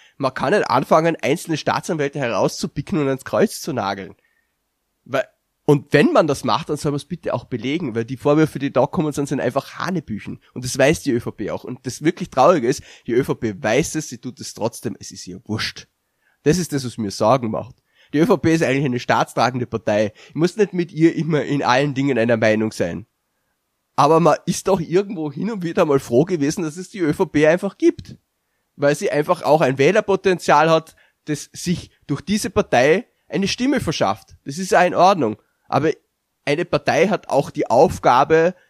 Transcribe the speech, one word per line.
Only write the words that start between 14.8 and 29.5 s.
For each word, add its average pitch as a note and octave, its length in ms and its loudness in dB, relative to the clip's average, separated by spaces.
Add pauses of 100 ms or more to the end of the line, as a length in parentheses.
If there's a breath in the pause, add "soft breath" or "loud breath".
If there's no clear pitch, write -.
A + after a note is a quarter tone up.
es - 120 -18
ist - 160 -18
ihr F2+ 180 -14
wurscht. - 440 -10 (560)
Das D#3+ 120 4
ist F3+ 160 -4
das, C3+ 140 -4
was A2+ 100 -10
mir G#2 140 -4
Sorgen A#2 400 0
macht. G#2+ 240 -8 (400 soft breath)
Die C#3+ 40 2
Ö D#3 60 6
V F3+ 140 2
P D#3+ 160 2
ist E3 80 2
eigentlich C#3 240 0
eine B2 140 -2
staatstragende B2 640 0
Partei. G#2+ 480 -2 (140 loud breath)
Ich - 80 -20
muss E3+ 200 0
nicht G3+ 160 0
mit F3 180 -4
ihr D#3+ 240 4
immer D3+ 300 0
in C#3 180 -2
allen C3 300 2
Dingen C3+ 240 0
einer A2+ 220 2
Meinung A2 340 2
sein. F2+ 320 -6 (880)
Aber D3+ 260 4
man E3 260 4
ist - 220 -4
doch F#3 120 2
irgendwo E3 500 -4
hin F3 200 -6
und G#3 120 -8
wieder E3+ 220 0
mal C#3 160 2
froh A#2+ 240 4
gewesen, D#3+ 380 -2
dass D#3 160 -6
es F#3 100 -14
die G3+ 120 -10
Ö D#3 120 0
V E3+ 140 -2
P D3+ 200 2
einfach F3+ 300 0
gibt. - 400 0 (640)
Weil C#3+ 140 2
sie G3 160 -4
einfach D3 320 -4
auch D3+ 180 2